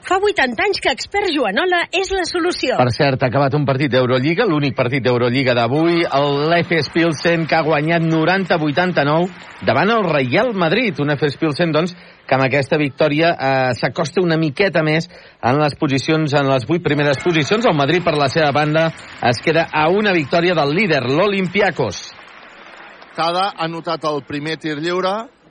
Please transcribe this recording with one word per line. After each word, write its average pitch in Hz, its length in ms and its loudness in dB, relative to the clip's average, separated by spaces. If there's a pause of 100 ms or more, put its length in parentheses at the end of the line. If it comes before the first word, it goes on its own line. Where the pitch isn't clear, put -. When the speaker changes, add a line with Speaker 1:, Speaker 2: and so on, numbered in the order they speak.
Speaker 1:
fa 370 160 0
vuitanta 339 460 0
anys 381 160 -2
que 311 100 0
Expert 392 400 -4
Joanola 311 560 0
és 370 240 -2
la 359 140 -2
solució. 320 500 -2
Speaker 2:
Per 123 160 2
cert, 139 300 0
ha 120 80 -2
acabat 139 260 0
un 143 80 0
partit 135 240 0
d'Eurolliga, 127 560 2
l'únic 143 300 0
partit 127 260 -2
d'Eurolliga 123 540 2
d'avui, 160 480 2
el 143 560 0
F 170 240 -2
S - 100 -12
Pilsen, 165 540 0
que 165 100 2
ha 151 80 0
guanyat 160 400 0
noranta 165 540 2
vuitanta-nou 160 680 0 (380)
davant 139 260 2
el 220 220 2
Real 151 420 0
Madrid. 180 460 0
Un 143 160 0
F 151 100 0
S 139 140 -6
Pilsen, 160 320 0
doncs, 170 240 0 (280)
que - 140 -4
amb 135 80 4
aquesta 139 340 0
victòria, 151 560 2
eh, 131 400 0
s'acosta 160 460 -2
una 160 180 2
miqueta 160 400 0
més 156 300 0 (340)
en 127 160 2
les 151 160 0
posicions, 151 560 0
en 143 160 2
les 131 160 2
vuit 170 160 -2
primeres 147 400 0
posicions. 180 480 0
El 170 80 2
Madrid, 143 280 2
per 156 120 0
la 143 160 0
seva 156 200 2
banda, 151 340 2 (420)
es 123 160 0
queda 160 260 2
a 156 220 2
una 202 240 2
victòria 170 400 0
del 143 160 2
líder, 156 320 0
l'Olympiacos. 180 960 0 (1120)
Speaker 3:
Tada 175 360 0
ha 165 160 -6
anotat 160 420 -6
el 147 160 -2
primer 147 320 -6
tir 156 240 -6
lliure, 185 320 -2 (380)